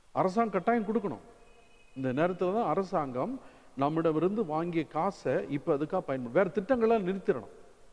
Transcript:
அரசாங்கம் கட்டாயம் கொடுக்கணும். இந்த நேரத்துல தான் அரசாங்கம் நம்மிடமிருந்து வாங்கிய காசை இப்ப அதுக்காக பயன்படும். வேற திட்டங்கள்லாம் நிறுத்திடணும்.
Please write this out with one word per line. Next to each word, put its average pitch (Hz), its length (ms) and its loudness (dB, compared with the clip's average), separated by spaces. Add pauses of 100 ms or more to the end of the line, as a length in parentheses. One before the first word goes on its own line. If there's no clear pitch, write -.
(200)
அரசாங்கம் 190 360 0
கட்டாயம் 214 320 2
கொடுக்கணும். 196 360 -2 (720)
இந்த 131 120 -2 (100)
நேரத்துல 180 400 0
தான் 208 140 0
அரசாங்கம் 170 600 -2 (480)
நம்மிடமிருந்து 160 600 2 (120)
வாங்கிய 165 300 0 (120)
காசை 160 380 -2 (220)
இப்ப 143 200 0
அதுக்காக 156 320 -2
பயன்படும். 131 300 0
வேற 196 180 4
திட்டங்கள்லாம் 226 520 2
நிறுத்திடணும். 185 460 -2 (380)